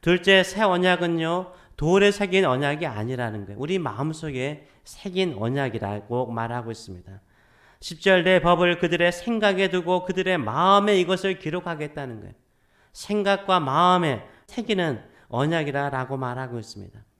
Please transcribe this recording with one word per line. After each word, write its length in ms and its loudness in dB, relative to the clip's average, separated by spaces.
둘째, 420 4
새 180 -4
언약은요, 920 0
돌에 340 4
새긴 340 0
언약이 400 0
아니라는 600 -6
거예요. 140 -14
우리 200 -4
마음속에 880 -6
새긴 540 -4
언약이라고 960 -4
말하고 400 -6
있습니다. 500 -16
십 220 -14
절, 220 6
내 180 6
법을 380 4
그들의 320 2
생각에 580 0
두고 360 -2
그들의 320 0
마음에 600 4
이것을 400 0
기록하겠다는 840 -8
거예요. 120 -16
생각과 680 0
마음에 680 2
새기는 540 -2
언약이라라고 880 -2
말하고 400 -6
있습니다. 420 -14